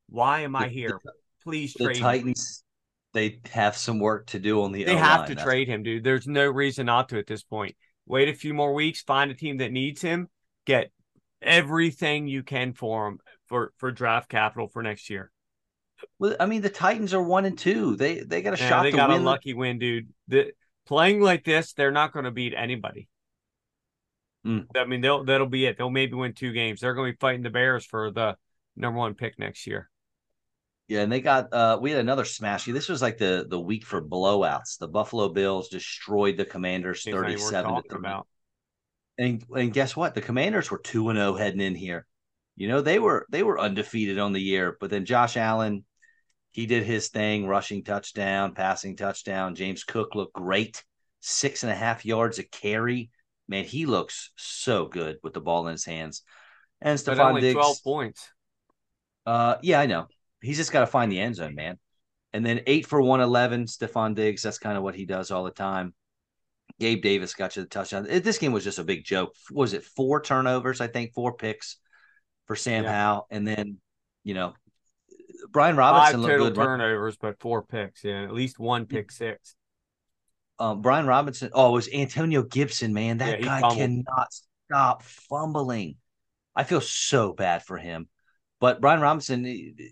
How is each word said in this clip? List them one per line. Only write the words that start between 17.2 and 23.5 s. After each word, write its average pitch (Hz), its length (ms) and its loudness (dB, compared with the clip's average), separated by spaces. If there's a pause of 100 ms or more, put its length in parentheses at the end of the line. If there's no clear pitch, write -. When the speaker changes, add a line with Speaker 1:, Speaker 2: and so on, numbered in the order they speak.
Speaker 2:
one 180 220 4
and 185 120 -2
two. 190 380 2
They, 143 260 0
they 170 220 -4
got 202 160 -2
a - 20 -6
Speaker 1:
Yeah, 127 80 2
Speaker 2:
shot 123 140 6
Speaker 1:
they 143 80 4
Speaker 2:
to - 60 2
Speaker 1:
got 135 140 6
a 135 40 6
Speaker 2:
win. 131 100 2
Speaker 1:
lucky 135 300 0
win, 123 240 -2
dude. 117 300 -2 (180)
The, 139 240 4 (360)
playing 180 340 4
like 180 240 4
this, 160 300 2
they're 139 180 4
not 147 200 2
gonna 131 200 -6
beat 120 240 -6
anybody. 120 500 -6 (1400)